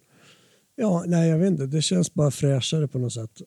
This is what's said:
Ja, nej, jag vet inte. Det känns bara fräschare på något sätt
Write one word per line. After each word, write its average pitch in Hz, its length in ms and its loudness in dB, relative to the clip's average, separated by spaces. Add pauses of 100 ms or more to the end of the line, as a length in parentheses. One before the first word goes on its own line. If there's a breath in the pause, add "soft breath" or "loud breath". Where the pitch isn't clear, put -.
(760 soft breath)
Ja, 185 320 0
nej, 165 220 4
jag 160 100 2
vet 190 120 2
inte. 139 140 -2
Det 147 160 -2
känns 180 320 0
bara 147 180 2
fräschare 139 560 0
på 131 120 -6
något 120 140 -4
sätt 113 340 -12